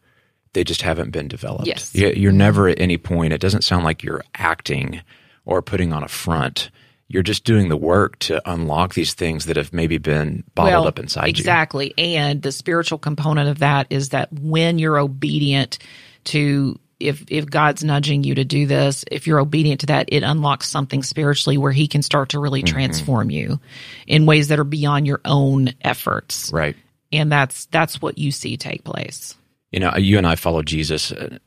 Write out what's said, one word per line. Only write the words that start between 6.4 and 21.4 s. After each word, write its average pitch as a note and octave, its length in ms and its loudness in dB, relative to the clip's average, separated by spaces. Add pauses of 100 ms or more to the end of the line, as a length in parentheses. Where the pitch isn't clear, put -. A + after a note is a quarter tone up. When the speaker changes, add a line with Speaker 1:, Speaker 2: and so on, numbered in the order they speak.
Speaker 1:
You're F#2 160 0
just G2 200 -4
doing G#2 260 4
the D2+ 80 2
work E2+ 420 2
to - 300 -2
unlock E2+ 440 -2
these D#2+ 200 -2
things D#2+ 320 -4
that D#2 120 -4
have C#2+ 160 -4
maybe E2 240 0
been D2+ 460 -2 (120)
bottled E2+ 180 4
Speaker 2:
Well, - 140 4
Speaker 1:
up D3+ 120 -2
inside - 380 -4
you. D#3+ 40 -2
Speaker 2:
exactly. D#3 560 0
And D3 440 -2
the C#3+ 100 -4
spiritual E3 480 -2
component D3 500 0
of C#3+ 100 -2
that C#3+ 300 2
is C#3 200 -2
that - 240 -2
when D#3+ 460 0
you're D#3 180 2
obedient C#3+ 800 0 (460)
to, C#3+ 520 0 (220)
if, C#3+ 300 -2
if D3 160 -2
God's D3 380 2
nudging C#3+ 400 2
you C3+ 120 0
to C3+ 80 2
do C#3 220 2
this, C#3 460 2
if D3+ 160 -6
you're D3+ 120 4
obedient D3 420 2
to C#3+ 40 -4
that, C#3 260 2
it C#3+ 120 2
unlocks D3 440 0
something C#3 360 -2
spiritually C#3+ 540 0